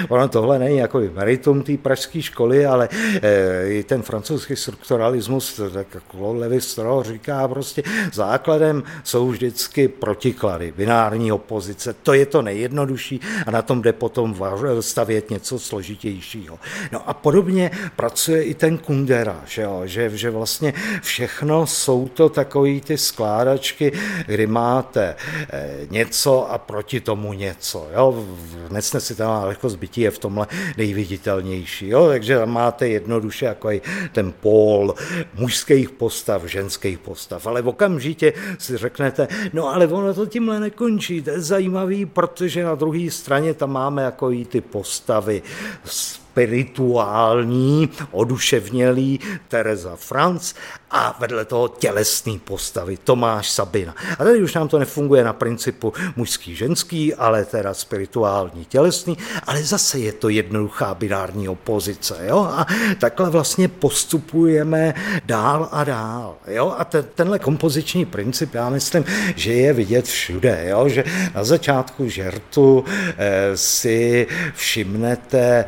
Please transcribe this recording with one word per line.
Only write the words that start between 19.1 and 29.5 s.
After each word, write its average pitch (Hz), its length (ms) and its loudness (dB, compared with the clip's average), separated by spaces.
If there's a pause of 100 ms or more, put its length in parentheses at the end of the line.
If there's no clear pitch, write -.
že - 160 -8
jo? 98 220 -4
Že, 104 320 -2
že 113 140 -4
vlastně 113 420 -2 (300)
všechno 151 640 0
jsou 131 420 0
to 156 200 6
takový 139 520 2
ty 151 180 -4
skládačky, 131 920 0 (340)
kdy 107 200 0
máte, 117 680 0 (340)
eh, 71 400 -8
něco 117 600 2
a 120 80 -4
proti 107 420 -6
tomu 104 320 -4
něco, 92 640 -8
jo? 131 160 6
V-, 85 600 -10
nesnesitelná 110 720 -2
lehkost 101 320 -4